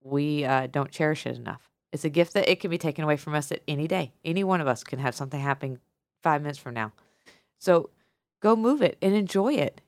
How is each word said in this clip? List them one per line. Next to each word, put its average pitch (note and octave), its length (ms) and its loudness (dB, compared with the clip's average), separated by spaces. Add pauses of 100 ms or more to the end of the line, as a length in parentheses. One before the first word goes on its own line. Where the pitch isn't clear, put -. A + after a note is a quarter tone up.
we, C#3+ 420 0
uh, C3 240 2
don't C#3 220 -2
cherish D#3 360 0
it B2 100 -6
enough. A#2+ 320 -12 (240)
It's D3 120 -8
a D#3+ 60 0
gift E3 240 4
that G3+ 140 2
it F3+ 120 4
can F3+ 100 -4
be E3+ 80 -2
taken D#3+ 260 -2
away D3+ 120 2
from D3+ 180 -8
us D3 180 -2
at - 160 -6
any D3+ 180 -2
day. E3+ 260 -2 (120)
Any E3+ 200 0
one F#3 160 2
of D3 60 -2
us B2 180 0
can C3 140 -8
have C3 160 -4
something C#3 260 -8
happen C#3 380 -4 (440)
five D3 200 2
minutes D3 160 -8
from B2 160 -12
now. A2 180 -4 (680)
So F3 320 2 (520)
go A3 140 6
move B3 260 2
it - 180 0
and F#3+ 140 2
enjoy G#3 400 0
it. E3 340 -2